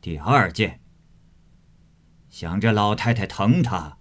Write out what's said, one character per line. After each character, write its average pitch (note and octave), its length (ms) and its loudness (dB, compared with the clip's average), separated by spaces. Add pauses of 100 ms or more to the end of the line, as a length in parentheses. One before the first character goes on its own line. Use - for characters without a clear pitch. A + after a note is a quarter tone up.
第 D#2+ 160 -8
二 G2 340 2
件， G2+ 300 -4 (1500)
想 E2+ 320 -6
着 A2+ 100 4
老 G#2 240 2
太 A#2 200 0
太 G#2 120 -4
疼 A2 360 2
他 F#2 380 -4